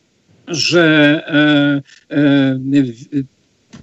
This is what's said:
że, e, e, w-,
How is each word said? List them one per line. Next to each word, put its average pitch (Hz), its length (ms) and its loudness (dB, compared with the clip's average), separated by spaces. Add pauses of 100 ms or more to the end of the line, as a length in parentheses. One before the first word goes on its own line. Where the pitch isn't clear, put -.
(480)
że, 156 800 2
e, 147 880 -2
e, 139 420 2 (240)
w-, 131 420 -8 (580)